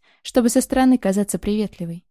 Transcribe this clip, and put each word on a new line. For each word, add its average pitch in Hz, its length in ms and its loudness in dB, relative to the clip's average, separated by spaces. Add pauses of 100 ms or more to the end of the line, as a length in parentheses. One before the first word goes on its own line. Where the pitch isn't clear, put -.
(220)
чтобы 240 280 2
со 262 120 2
стороны 254 360 2
казаться 196 420 -2
приветливой. 190 720 -6